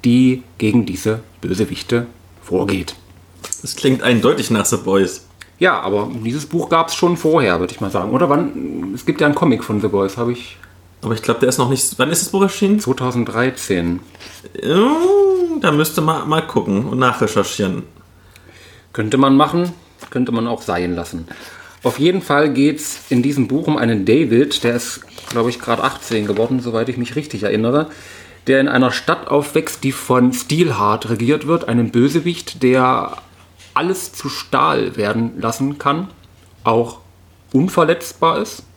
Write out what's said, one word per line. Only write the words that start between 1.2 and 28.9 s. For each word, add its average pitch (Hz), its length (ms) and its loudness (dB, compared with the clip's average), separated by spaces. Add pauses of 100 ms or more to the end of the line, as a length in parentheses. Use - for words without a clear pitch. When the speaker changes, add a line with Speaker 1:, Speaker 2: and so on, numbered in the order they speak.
Speaker 1:
Bösewichte 107 680 -2 (340)
vorgeht. 95 540 -2 (680)
Speaker 2:
Das - 160 -10
klingt 131 260 0
eindeutig 123 480 2
nach 104 140 2
The 107 120 0
Boys. 95 500 0 (320)
Speaker 1:
Ja, 165 200 2
aber 104 320 -2 (140)
dieses 143 220 -4
Buch 165 200 -2
gab's 165 280 0
schon 175 200 2
vorher, 139 440 2
würd 90 120 -2
ich - 80 -14
mal 98 120 -4
sagen. 101 200 -2
Oder 131 160 2
wann? 139 680 -2
Es 123 120 -10
gibt 156 160 0
ja 151 60 4
einen 147 80 2
Comic 135 280 2
von 104 160 -2
The 104 80 0
Boys, 98 300 0
hab 120 100 -2
ich 120 300 -8 (460)
Speaker 2:
Aber 113 100 -2
ich 107 80 -4
glaub, 120 180 0
der 127 100 4
ist 127 80 0
noch 127 120 2
nicht, - 300 -2
wann 131 100 2
ist 165 120 0
das - 80 -6
Buch 196 120 2
erschienen? 196 380 2
Speaker 1:
zweitausenddreizehn. 117 1200 -2 (640)
Speaker 2:
Oh, 339 960 2
da 175 120 2
müsste 156 300 0
man 156 260 -2
mal 160 140 2
gucken 104 440 -2
und 127 120 -4
nachrecherchieren. 107 840 0 (1080)
Speaker 1:
Könnte 110 240 0
man 135 180 6
machen, 170 360 2 (380)
könnte 123 220 -2
man 117 160 -2
auch 113 140 -6
sein 90 340 -2
lassen. 85 320 -10 (560)
Auf 123 160 0
jeden 180 220 2
Fall 147 320 2
geht's - 560 0
in 123 120 4
diesem 139 260 2
Buch 147 200 -2
um 156 80 2
einen 113 300 0
David, 135 580 4
der 120 120 0
ist, - 260 -6 (280)
glaub 117 200 0
ich, 120 100 -8
grad 117 220 -2
achtzehn - 440 -2
geworden, 117 360 0
soweit 113 260 -2
ich 120 100 -4
mich 120 200 -6
richtig 107 260 -6
erinnere, 117 460 0 (580)
der 135 140 6
in 139 80 2
einer 127 220 2